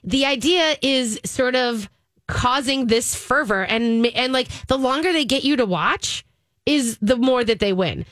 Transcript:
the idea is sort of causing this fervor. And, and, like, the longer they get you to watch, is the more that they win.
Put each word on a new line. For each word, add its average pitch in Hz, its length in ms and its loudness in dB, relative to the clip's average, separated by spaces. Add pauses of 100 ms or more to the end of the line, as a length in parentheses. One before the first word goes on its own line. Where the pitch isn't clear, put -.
the 269 240 0
idea 302 560 2
is 254 420 0
sort 254 300 -2
of 240 340 -2 (380)
causing 262 640 0
this 226 260 2
fervor. 220 480 0
And, 226 440 0
and, 247 260 0
like, 262 160 0 (180)
the 262 120 0
longer 277 340 0
they 311 120 2
get 262 200 0
you 285 120 2
to 247 100 2
watch, 185 580 -2 (420)
is 269 340 0
the 226 160 2
more 247 280 2
that 220 160 0
they 202 120 2
win. 180 400 -2